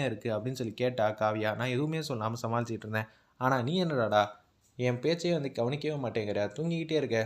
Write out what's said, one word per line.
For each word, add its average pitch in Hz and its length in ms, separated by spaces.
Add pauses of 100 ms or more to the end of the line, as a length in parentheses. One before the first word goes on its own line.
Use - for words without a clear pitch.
இருக்கு?" 117 260
அப்படின்னு 117 280
சொல்லி 113 140
கேட்டா 123 380
காவியா, 107 440
"நான் 123 180
எதுவுமே 156 280
சொல்லாம 117 380
சமாளிச்சிட்டு 113 460
இருந்தேன். 110 240 (300)
ஆனா 127 220
நீ 131 160
என்னடாடா 117 460 (540)
என் 123 220
பேச்சையே 165 340
வந்து 139 180
கவனிக்கவே 143 460
மாட்டேங்கிற, 107 420 (120)
தூங்கிக்கிட்டே 160 440
இருக்க. 117 300